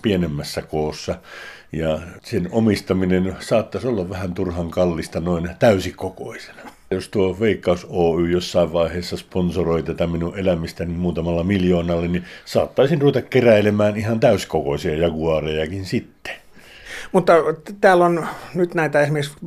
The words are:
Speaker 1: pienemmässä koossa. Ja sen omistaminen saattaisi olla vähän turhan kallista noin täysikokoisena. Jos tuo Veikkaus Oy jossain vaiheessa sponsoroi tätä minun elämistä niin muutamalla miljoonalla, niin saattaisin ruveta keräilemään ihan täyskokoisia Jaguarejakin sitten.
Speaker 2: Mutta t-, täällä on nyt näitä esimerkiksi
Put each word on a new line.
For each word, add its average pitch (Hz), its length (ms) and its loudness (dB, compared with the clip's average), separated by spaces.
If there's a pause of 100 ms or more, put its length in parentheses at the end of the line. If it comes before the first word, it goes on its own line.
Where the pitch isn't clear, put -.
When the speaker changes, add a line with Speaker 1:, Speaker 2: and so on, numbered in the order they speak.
Speaker 1:
pienemmässä 80 600 -2
koossa. 76 540 -4 (560)
Ja 80 280 -2 (240)
sen 90 280 -4
omistaminen 92 880 2
saattaisi 110 480 -2
olla 98 220 -2
vähän 92 240 -6
turhan 87 360 -4
kallista 87 500 0
noin 87 300 -2 (100)
täysikokoisena. - 1040 -2 (300)
Jos 95 180 -4
tuo 95 300 0
Veikkaus 90 500 0
Oy 85 420 2
jossain 87 420 0
vaiheessa 85 440 -2
sponsoroi 82 680 -2
tätä 82 240 -2
minun 85 320 -4
elämistä 87 460 -2
niin 85 140 -6
muutamalla 85 440 -2
miljoonalla, 87 640 0
niin 87 180 -4 (200)
saattaisin 135 560 2
ruveta 143 200 4
keräilemään 104 760 4
ihan 110 220 -2
täyskokoisia 80 760 0
Jaguarejakin 78 920 -2
sitten. - 480 -8 (760)
Speaker 2:
Mutta 180 220 4 (300)
t-, 208 180 -16
täällä 180 240 6
on 170 220 0 (280)
nyt 175 180 0
näitä 151 280 2
esimerkiksi 147 320 0 (140)